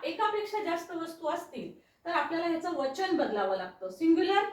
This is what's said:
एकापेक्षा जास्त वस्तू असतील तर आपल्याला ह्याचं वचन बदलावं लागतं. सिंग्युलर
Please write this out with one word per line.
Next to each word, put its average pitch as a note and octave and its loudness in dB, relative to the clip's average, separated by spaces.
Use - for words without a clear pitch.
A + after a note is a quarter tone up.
एकापेक्षा G#4+ -2
जास्त E4+ -4
वस्तू E4 -6
असतील C4 -6
तर E4+ -4
आपल्याला E4 0
ह्याचं E4+ -2
वचन E4 0
बदलावं G#3 0
लागतं. F#3 -8
सिंग्युलर F4+ 4